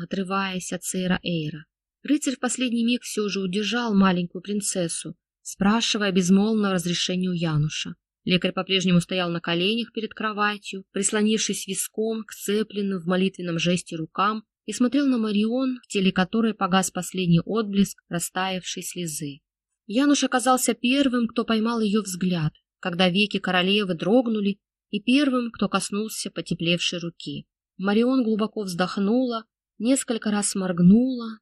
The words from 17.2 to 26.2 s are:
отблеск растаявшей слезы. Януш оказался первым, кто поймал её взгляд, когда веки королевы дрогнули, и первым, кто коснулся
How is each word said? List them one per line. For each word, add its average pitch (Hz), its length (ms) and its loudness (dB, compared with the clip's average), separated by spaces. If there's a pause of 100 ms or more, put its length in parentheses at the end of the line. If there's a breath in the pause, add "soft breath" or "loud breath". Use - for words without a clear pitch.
отблеск 202 640 -2
растаявшей 185 760 -6
слезы. 151 580 -8 (440)
Януш 269 380 2
оказался 254 500 2
первым, 247 540 0
кто 233 160 -4
поймал 226 380 0
её 214 200 2
взгляд, 180 520 -2 (260)
когда 185 300 0
веки 202 300 2
королевы 185 560 0
дрогнули, 208 640 2 (320)
и 208 100 -4
первым, 254 500 2
кто - 160 -2
коснулся 202 640 -4